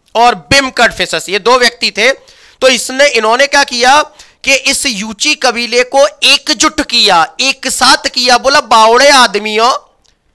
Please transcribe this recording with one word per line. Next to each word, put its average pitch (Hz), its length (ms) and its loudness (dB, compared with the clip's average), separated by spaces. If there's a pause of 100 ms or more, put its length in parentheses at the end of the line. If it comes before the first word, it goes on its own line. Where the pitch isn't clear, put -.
(140)
और 233 200 2
बिम 269 360 -2
कडफिसस, 185 580 -4
ये 196 100 -4
दो 233 200 2
व्यक्ति 233 320 -2
थे। 233 220 0 (480)
तो 254 80 2
इसने, 262 380 0
इन्होंने 240 400 0
क्या 277 180 0
किया 254 380 2 (420)
कि 269 100 0
इस 269 320 -4
यूची 220 480 -6
कबीले 240 500 -2
को 269 240 2
एकजुट 294 720 -2
किया, 202 600 0
एक 262 280 -4
साथ 269 400 0
किया। 247 300 0
बोला, 269 220 0
"बावड़े 233 480 4
आदमियों, 226 640 2 (640)